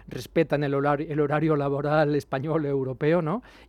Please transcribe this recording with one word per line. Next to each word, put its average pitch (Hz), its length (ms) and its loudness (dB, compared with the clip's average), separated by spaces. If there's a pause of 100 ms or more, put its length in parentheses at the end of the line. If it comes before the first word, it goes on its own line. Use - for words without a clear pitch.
respetan 147 560 -2
el 139 100 0
horario, 143 340 0
el 151 120 -2
horario 151 360 2
laboral 147 600 2
español 147 500 -2
o - 20 -2
europeo, 139 540 0
¿no? 170 220 -2 (260)